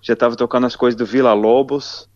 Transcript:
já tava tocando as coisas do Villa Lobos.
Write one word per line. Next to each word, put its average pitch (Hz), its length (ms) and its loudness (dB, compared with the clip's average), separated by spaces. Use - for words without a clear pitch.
já - 120 -2
tava 117 220 0
tocando 123 320 -2
as 120 80 -6
coisas 123 220 0
do 117 80 -2
Villa 123 260 2
Lobos. 131 840 0